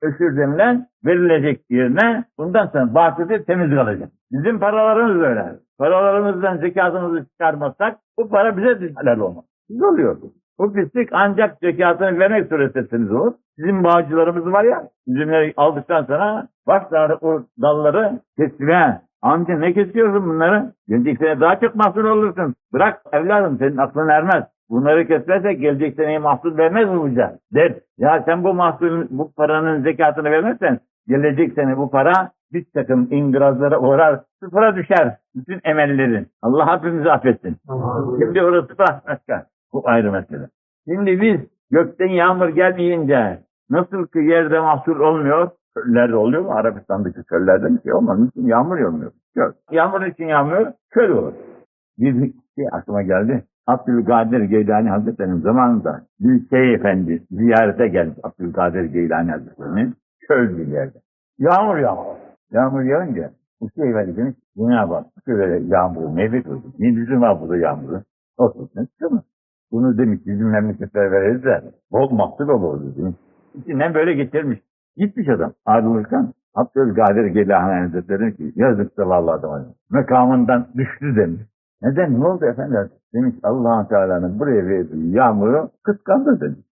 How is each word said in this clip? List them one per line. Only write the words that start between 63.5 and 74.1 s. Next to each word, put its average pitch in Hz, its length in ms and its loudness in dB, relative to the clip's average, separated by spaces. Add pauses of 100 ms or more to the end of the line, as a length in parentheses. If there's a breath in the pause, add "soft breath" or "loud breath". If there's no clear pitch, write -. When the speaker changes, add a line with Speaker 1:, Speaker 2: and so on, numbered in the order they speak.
Speaker 1:
Gülsey 127 280 -4
Efendi 101 280 -2
demiş, 123 180 -4 (220)
"Cenab-ı 110 360 0
Hak, 80 120 -6 (120)
bu - 140 -8
kadar 101 160 0
yağmuru 87 680 -2
ne 107 180 -2
bekliyorsun? 69 460 -6
Ne 117 160 2
lüzum 120 260 0
var 101 200 2
burada 82 160 -2
yağmuru? 76 440 -4 (360)
Olsun, 127 380 -2
ne - 100 -6
çıkıyor 311 260 -8
mu?" 240 100 0 (500)
Bunu 120 260 0
demiş, 110 280 0
"Bizim 104 240 -2
memlekete 104 600 -2
veririz 101 320 2
de 117 180 0 (300)
bol 135 200 2
mahsul 123 380 -2
olur," 73 480 -2
demiş. 87 180 -6 (380)
İçinden 151 400 -4
böyle 160 200 2